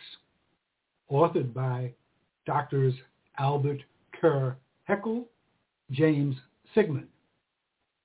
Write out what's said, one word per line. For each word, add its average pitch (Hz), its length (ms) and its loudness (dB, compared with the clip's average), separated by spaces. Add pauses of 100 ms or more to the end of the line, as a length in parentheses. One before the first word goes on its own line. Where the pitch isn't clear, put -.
(1120)
authored 147 420 2
by 127 380 -4 (560)
Doctors 135 480 0 (420)
Albert 143 440 -2 (380)
Kerr 135 360 2 (340)
Haeckel, 220 360 -2 (680)
James 143 440 2 (380)
Sigmund. 160 340 0 (960)